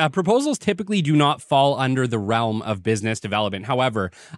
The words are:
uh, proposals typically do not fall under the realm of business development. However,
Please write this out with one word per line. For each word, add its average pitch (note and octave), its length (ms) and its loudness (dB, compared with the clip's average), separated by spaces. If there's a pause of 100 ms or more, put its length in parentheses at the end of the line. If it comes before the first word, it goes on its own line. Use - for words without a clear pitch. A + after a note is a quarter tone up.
uh, D#3 80 2
proposals A3+ 500 0
typically G3+ 440 -2
do D3+ 120 2
not D3 280 2
fall C#3 360 2
under C3 280 0
the A#2 120 -2
realm A2 440 0
of G2+ 200 -4
business A2 380 -2
development. G2+ 460 -4
However, B2+ 440 0 (280)